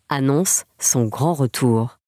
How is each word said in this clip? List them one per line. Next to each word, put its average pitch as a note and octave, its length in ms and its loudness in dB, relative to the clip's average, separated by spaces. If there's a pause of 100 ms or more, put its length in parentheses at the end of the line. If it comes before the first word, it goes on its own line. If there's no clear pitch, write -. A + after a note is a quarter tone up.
annonce C#3+ 560 0 (140)
son - 280 0
grand C#3+ 280 0
retour. A#2+ 720 0